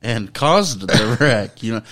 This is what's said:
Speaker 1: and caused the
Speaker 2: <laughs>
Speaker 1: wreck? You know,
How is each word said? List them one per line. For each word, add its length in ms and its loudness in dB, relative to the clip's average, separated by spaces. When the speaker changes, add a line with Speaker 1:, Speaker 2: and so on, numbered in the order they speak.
Speaker 1:
and 320 -6
caused 480 0
the 360 0
Speaker 2:
<laughs> 40 2
Speaker 1:
wreck? 420 0
You 120 -4
know, 60 -6